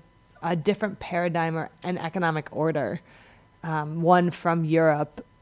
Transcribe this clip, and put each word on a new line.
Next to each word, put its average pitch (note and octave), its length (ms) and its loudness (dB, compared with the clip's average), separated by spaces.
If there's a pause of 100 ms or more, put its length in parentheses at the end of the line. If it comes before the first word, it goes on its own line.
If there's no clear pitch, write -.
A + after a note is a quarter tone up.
(440)
a E3+ 120 -2
different G3 440 -2
paradigm E3+ 580 -2
or D#3 120 -6 (140)
an F3+ 140 -4
economic E3 540 -4
order, D3 500 -2 (600)
um, D#3 380 -4
one F3 300 6
from E3 340 0
Europe D#3 600 2 (160)